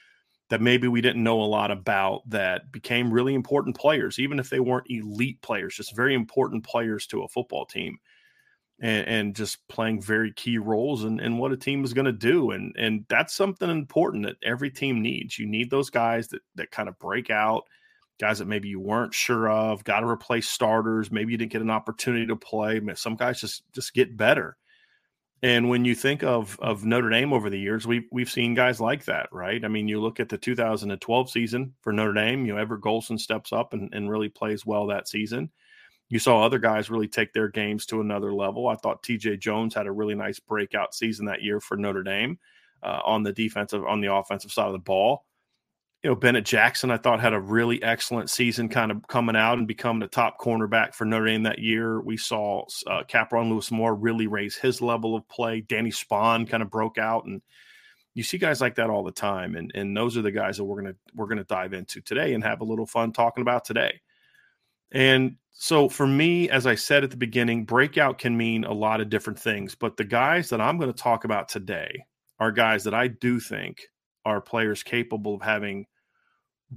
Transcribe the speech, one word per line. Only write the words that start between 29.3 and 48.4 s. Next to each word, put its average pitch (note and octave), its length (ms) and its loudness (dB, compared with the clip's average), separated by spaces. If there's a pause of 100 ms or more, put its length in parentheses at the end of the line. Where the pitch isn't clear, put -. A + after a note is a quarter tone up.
right? G2+ 340 -4
I G#2+ 40 -2
mean, G#2+ 200 -2
you G#2+ 120 -2
look A2 180 -4
at A2+ 120 -2
the G#2 80 -6
two B2 180 -2
thousand G#2+ 340 0
and G2 100 -6
twelve B2+ 280 2
season B2 520 -2
for A2 120 -4
Notre G#2 220 2
Dame, A#2+ 300 2
you G#2 100 -2
know, G#2 60 -2
Everett G#2+ 220 -6
Golson A2 380 -2
steps - 320 -4
up G2+ 200 -2
and, G2+ 220 -8
and G2+ 160 -4
really G#2+ 200 -2
plays G#2+ 360 -4
well G#2 200 0
that G2+ 200 -4
season. A2+ 440 -4 (600)
You A#2 80 0
saw A2+ 240 6
other A#2+ 160 4
guys G#2+ 320 0
really G#2+ 180 0
take A2 240 -2
their A2 160 0
games G#2+ 380 -4
to A2+ 140 -2
another G2+ 320 -2
level. G2+ 360 -2
I A2 80 -2
thought - 260 -4
T A#2+ 140 -2
J G#2 200 -2
Jones A2 380 -2
had G#2 120 -2
a G2 60 -4
really G#2+ 220 -2
nice G2+ 240 -6
breakout G#2 560 -2
season G#2 320 -4
that G2 160 -4
year G#2 180 -2
for - 160 -6
Notre G2+ 260 -2
Dame, G#2 360 -2 (440)
uh, - 220 -4
on A2 180 2
the G2+ 100 0
defensive, G#2 520 -2
on G#2 160 0
the G2+ 120 0
offensive G2 400 -2
side G#2+ 140 0
of G2 60 -2
the F#2+ 60 -6
ball. G2 460 2 (800)
You D3 80 0
know, A#2 60 4
Bennett A#2+ 280 4
Jackson, A#2+ 460 4
I A#2 80 2
thought, A#2 220 4
had A#2 120 4
a G#2 80 0
really A#2 420 2
excellent A2+ 460 -2
season A#2 400 0